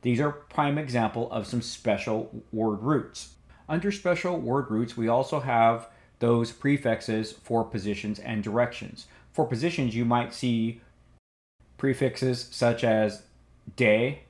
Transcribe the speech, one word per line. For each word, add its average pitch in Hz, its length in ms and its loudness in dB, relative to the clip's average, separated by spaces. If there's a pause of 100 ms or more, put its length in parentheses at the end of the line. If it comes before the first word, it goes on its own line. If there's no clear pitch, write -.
These 123 180 2
are 147 100 2
prime 143 480 -2
example 120 540 -2
of 107 140 -4
some 120 160 -2
special 110 680 -2 (220)
word 110 300 0
roots. - 520 -2 (340)
Under 175 220 -2
special 180 480 -2
word 131 320 -2
roots, 113 260 -2
we 113 120 0
also 123 320 2
have 117 480 4 (300)
those 117 340 2
prefixes 113 800 0
for 117 320 -2
positions 104 540 -4
and 110 240 -6
directions. 110 640 -2 (260)
For 156 140 0
positions, 135 480 -2
you 120 100 0
might 120 280 2
see 117 480 -2 (960)
prefixes 127 760 0
such 120 320 2
as 107 400 2 (500)
de 120 560 4